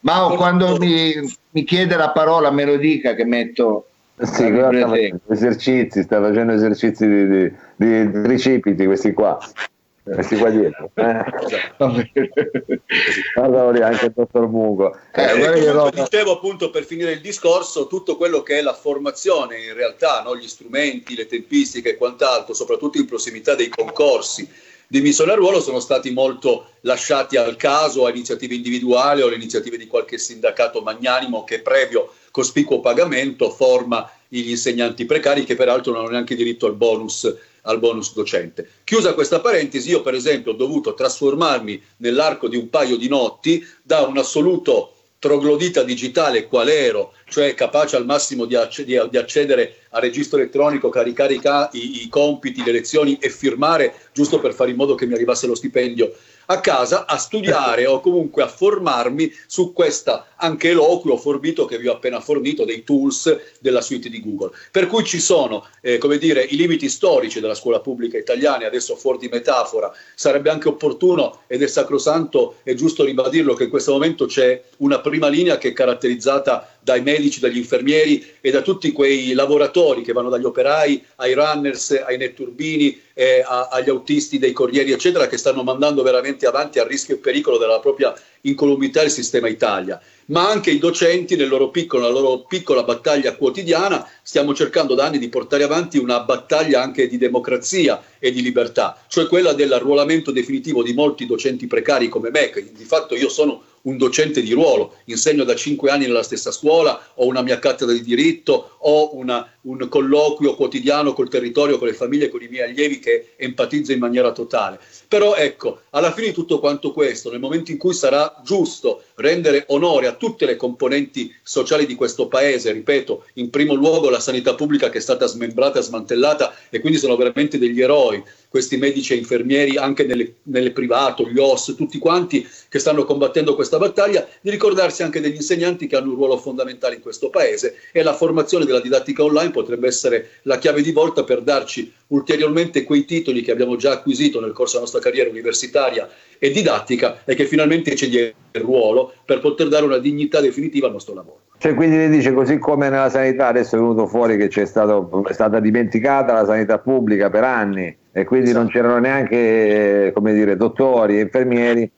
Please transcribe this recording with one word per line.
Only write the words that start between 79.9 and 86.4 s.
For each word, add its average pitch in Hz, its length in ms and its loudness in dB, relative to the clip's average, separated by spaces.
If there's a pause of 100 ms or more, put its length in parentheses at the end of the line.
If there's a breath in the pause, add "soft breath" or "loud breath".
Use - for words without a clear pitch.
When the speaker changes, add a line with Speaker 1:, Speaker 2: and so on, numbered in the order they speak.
Speaker 2:
che 117 100 -6
vanno 120 160 -2
dagli 123 160 -2
operai 139 580 0 (140)
ai 127 180 0
runners, 143 580 -2 (120)
ai 127 120 -4
netturbini, 135 840 -4 (140 loud breath)
eh, 127 320 4
a-, 127 240 -2
agli 131 200 -2
autisti 139 500 -2
dei 127 120 2
corrieri, 135 380 0
eccetera, 156 380 2
che 123 100 -4
stanno 131 240 0
mandando 135 400 0
veramente 131 440 0